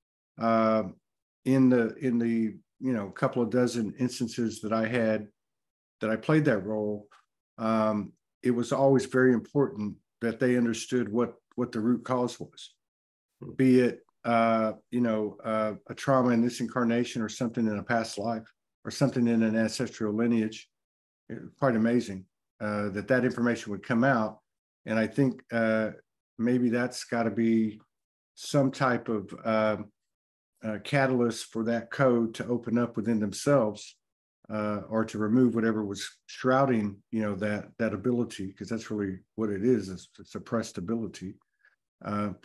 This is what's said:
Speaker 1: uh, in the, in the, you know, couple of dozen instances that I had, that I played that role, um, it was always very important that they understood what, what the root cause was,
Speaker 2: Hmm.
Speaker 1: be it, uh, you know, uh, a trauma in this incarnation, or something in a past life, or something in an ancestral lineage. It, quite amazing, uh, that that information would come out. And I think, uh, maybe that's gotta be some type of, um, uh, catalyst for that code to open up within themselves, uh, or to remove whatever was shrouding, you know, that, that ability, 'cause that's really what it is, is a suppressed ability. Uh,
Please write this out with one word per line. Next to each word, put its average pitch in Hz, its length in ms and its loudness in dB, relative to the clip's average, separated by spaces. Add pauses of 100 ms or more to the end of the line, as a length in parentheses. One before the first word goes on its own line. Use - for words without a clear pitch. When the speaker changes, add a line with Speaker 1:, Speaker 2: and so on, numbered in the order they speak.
(420)
Speaker 1:
uh, 110 420 2 (640)
in 131 220 6
the, 120 280 4
in 123 220 -2
the, 113 380 0 (240)
you 131 140 -2
know, 101 160 -4
couple 127 340 -2
of 107 60 -2
dozen 117 500 0
instances 120 600 -4
that 107 100 -4
I 113 160 0
had, 110 400 0 (720)
that 110 100 -4
I 110 60 0
played 151 300 2
that 113 140 4
role, 104 480 -4 (500)
um, 107 560 0 (300)
it 123 80 2
was 117 200 0
always 135 340 4
very 127 280 4
important 107 600 -2 (260)
that 113 180 -2
they 123 160 4
understood 120 560 0
what, 117 220 0 (220)
what 120 180 -6
the 113 80 -4
root 120 240 0
cause 123 340 -2
was, - 340 -16 (680)
Speaker 2:
Hmm. - 140 -14
Speaker 1:
be 127 260 6
it, 120 180 0 (240)
uh, 113 500 2 (160)
you 123 120 -2
know, 110 420 -2
uh, 110 300 -2 (160)
a 120 40 -8
trauma 127 360 2
in 117 120 4
this 120 200 -2
incarnation, 120 600 -2
or 107 60 -4
something 117 400 -4
in 104 100 -2
a 98 60 -6
past 113 340 -2
life, 110 320 -6 (360)
or 110 60 -8
something 123 360 2
in 113 160 4
an 110 140 2
ancestral 110 560 -2
lineage. 113 560 0 (580)
It, - 120 -12 (200)
quite 131 160 2
amazing, 110 480 0 (380)
uh, 104 300 -4
that 98 180 -6
that 127 160 4
information 117 460 0
would 98 120 -8
come 120 220 2
out. 113 340 0 (460)
And 110 120 0
I 110 100 2
think, 131 340 0 (100)
uh, 110 380 0 (480)
maybe 123 320 2
that's 120 340 -4
gotta 117 280 -2
be 110 500 0 (540)
some 135 360 0
type 123 380 -2
of, 104 240 -6 (100)
um, 107 460 0 (760)
uh, 107 220 -6
catalyst 127 640 0
for 113 140 -4
that 117 260 -2
code 120 440 2
to 113 120 -8
open 117 300 -2
up 120 180 0
within 110 240 0
themselves, 107 800 0 (520)
uh, 107 400 -2
or 110 140 0
to 113 140 -6
remove 117 380 4
whatever 110 280 0
was 98 260 -8 (180)
shrouding, 123 680 2 (160)
you 110 100 -2
know, 104 140 -2
that, 104 320 -4 (120)
that 110 140 0
ability, 101 600 -2
'cause 98 160 -12
that's 113 200 -6
really 101 300 -4 (160)
what 107 140 -2
it 98 160 -4
is, 110 240 2
is 90 180 -14 (120)
a 98 40 -20
suppressed 110 540 -6
ability. 98 560 -8 (680)
Uh, 104 280 -4 (140)